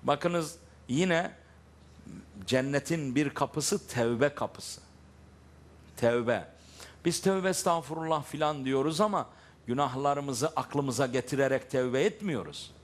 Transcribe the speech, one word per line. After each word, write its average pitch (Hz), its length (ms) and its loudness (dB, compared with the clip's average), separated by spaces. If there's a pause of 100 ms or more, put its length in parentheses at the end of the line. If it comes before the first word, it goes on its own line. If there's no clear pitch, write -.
Bakınız, 160 540 0 (320)
yine 170 440 2 (1120)
cennetin 139 680 0
bir 143 160 2
kapısı - 580 -2
tevbe 120 400 2
kapısı. - 520 -8 (1160)
Tevbe. 117 520 2 (560)
Biz 170 160 0
"Tevbe 190 280 2
estağfurullah" 160 760 0
filan 147 400 -2
diyoruz 139 360 2
ama 202 260 2 (400)
günahlarımızı 139 840 0
aklımıza 135 580 0
getirerek 131 640 0
tevbe 127 340 2
etmiyoruz. 156 680 -4 (120)